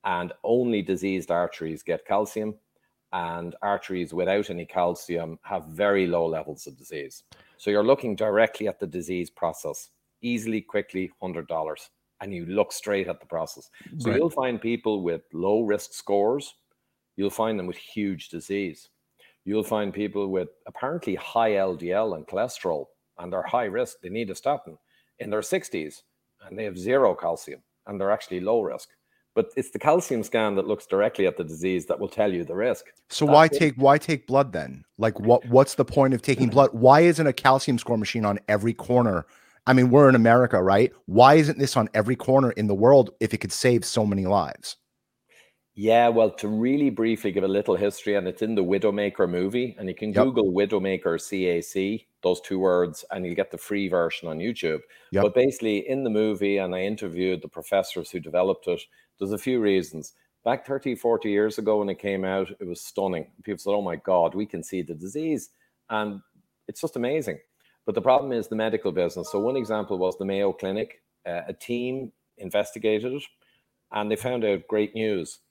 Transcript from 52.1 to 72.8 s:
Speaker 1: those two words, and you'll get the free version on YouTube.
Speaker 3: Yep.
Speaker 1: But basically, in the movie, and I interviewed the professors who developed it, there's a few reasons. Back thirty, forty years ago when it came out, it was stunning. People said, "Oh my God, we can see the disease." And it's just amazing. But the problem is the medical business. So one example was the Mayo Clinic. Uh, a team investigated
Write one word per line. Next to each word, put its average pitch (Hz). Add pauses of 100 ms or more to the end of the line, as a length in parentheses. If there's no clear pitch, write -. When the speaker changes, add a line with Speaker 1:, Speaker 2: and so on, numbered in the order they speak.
Speaker 1:
those 90
two 95
words, 90
and 92
you'll 87
get 98
the 85
free 101
version 85
on 78
YouTube. 85 (300)
Speaker 3:
Yep. 95
Speaker 1:
But 101
basically, 123
in 135
the 120
movie, 104
and 92
I 92
interviewed 92
the -
professors 90
who 90
developed 87
it, - (380)
there's 98
a 107
few 127
reasons. 92 (300)
Back 127
thirty, 135
forty 113
years 107
ago 104
when 101
it 95
came 98
out, 95
it 98
was 87
stunning. 92 (120)
People 101
said, 101
"Oh 104
my 87
God, 85
we 104
can 85
see 92
the 80
disease." 139 (380)
And 104 (480)
it's -
just 160
amazing. 120 (460)
But 107
the 113
problem 131
is 113
the 110
medical 110
business. 85
So 101
one 120
example 107
was 92
the 98
Mayo 98
Clinic. 98 (220)
Uh, 87
a 95
team 123 (260)
investigated 107